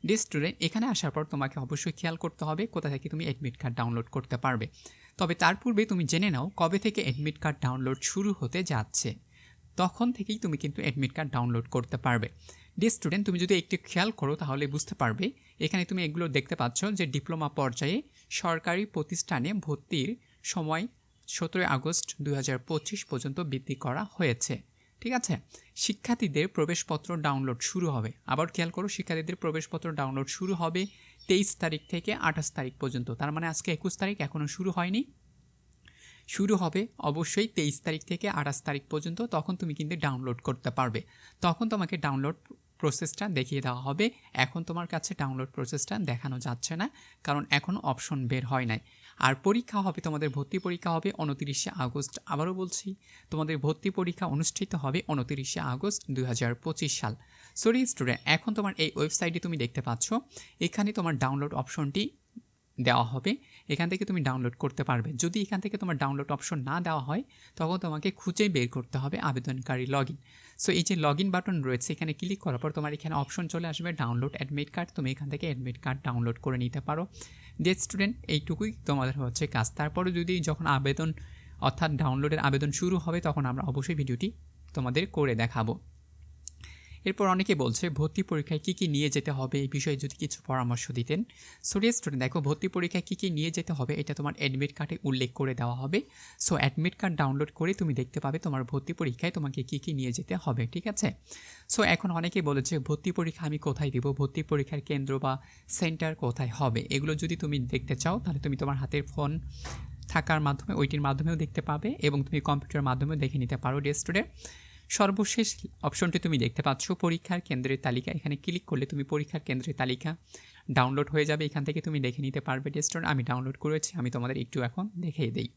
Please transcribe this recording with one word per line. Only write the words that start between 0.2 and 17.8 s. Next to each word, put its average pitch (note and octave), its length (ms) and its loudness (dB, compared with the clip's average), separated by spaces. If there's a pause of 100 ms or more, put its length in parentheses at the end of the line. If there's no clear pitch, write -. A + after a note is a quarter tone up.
স্টুডেন্ট, D3+ 320 0 (100)
এখানে A3+ 280 2
আসার D#3 220 0
পর D#3 60 0 (100)
তোমাকে C#3 320 -2
অবশ্যই D3+ 360 -4
খেয়াল E3 240 -2
করতে - 240 -4
হবে D#3 140 0 (120)
কোথা D3+ 200 -2
থেকে C3+ 180 -6
তুমি D#3 160 -4
অ্যাডমিট B2+ 320 -4
কার্ড A#2+ 200 -2
ডাউনলোড A#2 360 0
করতে C3 280 -4
পারবে। B2 220 2 (520)
তবে C4 240 2
তার E3+ 200 8
পূর্বে A3 280 4
তুমি F3+ 220 2
জেনে F#3 220 4
নাও C3 120 0 (140)
কবে F3 240 4
থেকে G#3+ 220 2
অ্যাডমিট D3 360 -2
কার্ড D3+ 220 0
ডাউনলোড C3 340 2 (120)
শুরু G3 200 0 (100)
হতে C3+ 180 -2 (120)
যাচ্ছে, A2+ 400 0 (680)
তখন F#3 260 2 (100)
থেকেই G#3 280 -2
তুমি D#3 180 2
কিন্তু D3+ 220 -4
অ্যাডমিট C3+ 320 0
কার্ড D3+ 180 -2
ডাউনলোড A#2+ 400 0
করতে B2 220 -2 (100)
পারবে। A#2+ 220 2 (520)
ডিয়ার A3 160 4
স্টুডেন্ট, G3 320 0
তুমি F3+ 160 2
যদি F#3+ 180 4
একটু - 140 -2 (120)
খেয়াল F#3+ 220 2 (100)
করো C#3 120 2 (100)
তাহলে C#3+ 220 0 (100)
বুঝতে - 280 -4
পারবে A#2 240 2 (380)
এখানে F3+ 260 2
তুমি F#3 180 0
এগুলো E3+ 180 0 (100)
দেখতে C#3+ 240 0
পাচ্ছ B2 200 0 (180)
যে F3+ 60 2 (100)
ডিপ্লোমা D#3 340 -2 (100)
পর্যায়ে C3+ 380 2 (440)